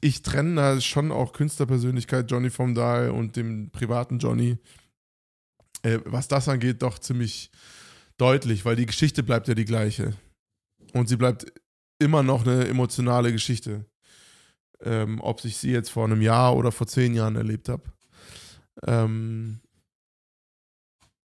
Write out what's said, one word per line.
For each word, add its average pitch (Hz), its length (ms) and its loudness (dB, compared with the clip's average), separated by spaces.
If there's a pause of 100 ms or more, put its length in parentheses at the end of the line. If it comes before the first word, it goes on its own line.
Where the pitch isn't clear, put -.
ich 147 200 0
trenne 160 320 0
da 139 260 2
schon 147 300 -2
auch 123 220 -2
Künstlerpersönlichkeit 127 1000 -2
Johnny 123 200 0
vom 123 260 -2
Dahl 120 340 0
und 117 240 -4
dem 113 360 -6
privaten 120 500 -4
Johnny, 117 380 0 (1200)
äh, 113 220 2
was 127 240 -4
das 139 200 0
angeht, 123 340 0
doch 123 180 -4
ziemlich 120 500 -6 (680)
deutlich, 123 460 2
weil 117 120 2
die 120 100 2
Geschichte 143 380 2
bleibt 117 240 0
ja 120 60 2
die 110 100 0
gleiche. 107 480 -2 (800)
Und 120 160 0
sie 123 80 2
bleibt 120 300 0 (540)
immer 151 240 4
noch 131 200 2
eine 127 220 4
emotionale 123 640 2
Geschichte. 107 540 -4 (960)
Ähm, 110 380 -2
ob - 240 -4
ich 113 120 -4
sie 135 140 -2
jetzt 117 200 -2
vor 113 140 -2
einem 110 160 2
Jahr 123 360 6
oder 120 160 2
vor - 160 -4
zehn 123 260 2
Jahren 110 220 0
erlebt 110 320 -4
hab. 127 240 -8 (920)
Ähm, 113 760 -2 (1700)